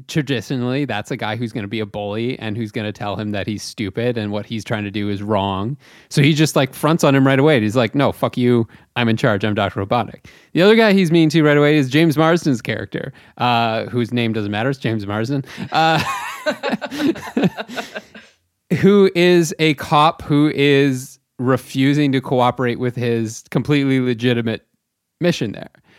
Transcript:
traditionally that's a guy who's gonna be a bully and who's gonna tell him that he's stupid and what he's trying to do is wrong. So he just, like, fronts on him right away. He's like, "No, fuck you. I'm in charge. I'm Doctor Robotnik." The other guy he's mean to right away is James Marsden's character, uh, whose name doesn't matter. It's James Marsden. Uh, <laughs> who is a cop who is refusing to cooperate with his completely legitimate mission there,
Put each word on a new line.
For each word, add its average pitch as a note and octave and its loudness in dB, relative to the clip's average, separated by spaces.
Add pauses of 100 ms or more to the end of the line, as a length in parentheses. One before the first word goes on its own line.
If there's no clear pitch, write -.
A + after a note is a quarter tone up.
traditionally C3 -2
that's G#2+ -6
a B2+ -6
guy G#2+ -6
who's A#2 -6
gonna G2+ -6
be A2+ -6
a G#2+ -4
bully G#2+ -6
and A2 -8
who's A2 -8
gonna G#2+ -6
tell G#2 -8
him G#2+ -6
that G2 -4
he's G#2 -6
stupid A#2 -4
and G#2 -4
what G#2 -6
he's A2 -8
trying G#2+ -4
to G2+ -6
do G#2 -4
is G2+ -6
wrong. G2+ -2 (320)
So - 0
he D3 4
just, D3+ 0
like, C3+ 0
fronts E3 0
on C#3 6
him C3+ 4
right C3+ 4
away. C#3+ 4
He's G#2+ 0
like, A#2 2
"No, C3+ 2
fuck - -4
you. B2 2 (300)
I'm A#2+ 0
in A2 0
charge. G#2+ 0
I'm G#2 -2
Doctor G2+ -2
Robotnik." A#2 -4 (260)
The D#3 2
other G#3 6
guy A3 4
he's F3+ 2
mean E3 6
to D#3 4
right D3 4
away D3 4
is C3 2
James D3+ 2
Marsden's D#3+ 2
character, - -8 (260)
uh, A#2 0
whose A#2+ -4
name A#2 0
doesn't G#2 -4
matter. A2 -2
It's C3+ -6
James A2 -4
Marsden. A2+ -4 (260)
Uh, D#3+ 2 (420)
<laughs> - -4 (1400)
who G3 6
is F3 4
a D#3+ 2
cop D3+ 2
who D3 2
is C#3 2 (200)
refusing C3+ 0
to C3 0
cooperate B2 0
with B2 -4
his A#2 -4
completely C3+ 0
legitimate A#2 -2 (540)
mission D#3+ -2
there, - -16 (280)